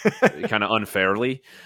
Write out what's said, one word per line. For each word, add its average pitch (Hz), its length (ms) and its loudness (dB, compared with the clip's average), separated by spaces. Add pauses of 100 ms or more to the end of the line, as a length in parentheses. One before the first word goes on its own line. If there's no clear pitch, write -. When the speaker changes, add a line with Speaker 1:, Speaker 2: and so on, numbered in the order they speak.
Speaker 1:
<laughs> - 0 - (460)
Speaker 2:
kinda 107 200 0
unfairly. 107 760 0 (220)